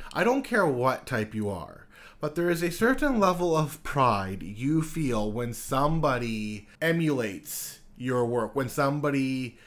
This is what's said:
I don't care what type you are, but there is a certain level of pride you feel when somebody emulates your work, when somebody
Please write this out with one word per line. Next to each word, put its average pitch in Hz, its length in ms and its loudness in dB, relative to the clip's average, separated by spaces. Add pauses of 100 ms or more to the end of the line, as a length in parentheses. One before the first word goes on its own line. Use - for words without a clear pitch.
(140)
I 170 100 0
don't 254 200 2
care 214 220 2
what 131 400 2
type 107 300 -4
you 104 140 -2
are, - 380 -10 (340)
but 151 140 -4
there 170 140 2
is 170 140 0
a 175 80 0
certain 262 480 2
level 175 380 4
of 151 260 -2
pride 101 580 2
you 123 400 -2
feel 127 480 -2
when 120 240 -4
somebody 120 1120 0 (140)
emulates 147 1000 -2 (180)
your 123 280 2
work, 117 300 0
when 131 140 0
somebody 139 960 0